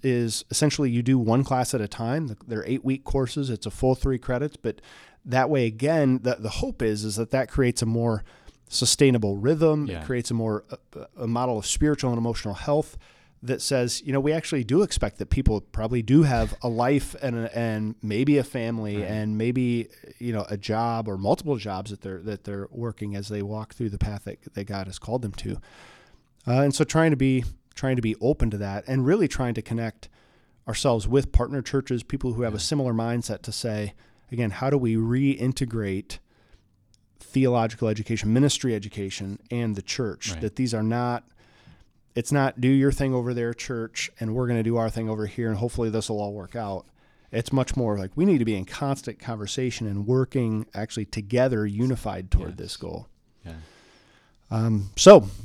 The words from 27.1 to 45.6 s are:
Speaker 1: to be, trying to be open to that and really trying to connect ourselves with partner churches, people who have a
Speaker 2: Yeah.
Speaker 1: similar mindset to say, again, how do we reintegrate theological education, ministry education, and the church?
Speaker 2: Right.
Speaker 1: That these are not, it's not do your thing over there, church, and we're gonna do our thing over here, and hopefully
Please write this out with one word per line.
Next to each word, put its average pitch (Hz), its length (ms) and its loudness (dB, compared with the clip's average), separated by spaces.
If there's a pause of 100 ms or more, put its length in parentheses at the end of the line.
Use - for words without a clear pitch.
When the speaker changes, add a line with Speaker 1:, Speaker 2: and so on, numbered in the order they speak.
Speaker 1:
to 143 60 2
be, 131 260 2 (320)
trying 131 200 -2
to 123 60 0
be 110 180 0
open 123 320 2
to 104 60 -4
that 98 300 -6
and 131 180 0
really 175 220 4
trying 123 260 -4
to 110 80 -6
connect - 480 -6 (580)
ourselves 113 400 0
with 120 240 2
partner 123 300 2
churches, 131 420 -2
people 139 300 -6
who 113 80 -4
have 117 120 -2
a 107 40 -4
Speaker 2:
Yeah. 104 40 -6
Speaker 1:
similar 135 320 0
mindset 113 500 -2
to 113 100 -10
say, 107 400 -4 (400)
again, 117 180 -2
how 127 180 -4
do 143 80 4
we 117 200 2
reintegrate 117 1200 -2 (1040)
theological 120 640 0
education, 107 460 -2
ministry 127 420 2
education, 101 640 -8 (100)
and 117 280 -2
the 98 40 -6
church? - 500 -6
Speaker 2:
Right. 82 100 -8
Speaker 1:
That 104 160 -4
these 127 160 -2
are 110 100 -2
not, 120 400 -2 (920)
it's 120 160 -4
not 139 280 2
do 127 80 2
your 135 240 6
thing 135 220 0
over 123 200 -2
there, 120 200 -2
church, - 640 -8
and 113 160 -2
we're 123 120 0
gonna 117 160 2
do 117 140 0
our 113 120 0
thing 110 200 -4
over 107 180 -4
here, 117 220 -4
and 107 80 0
hopefully 117 320 -2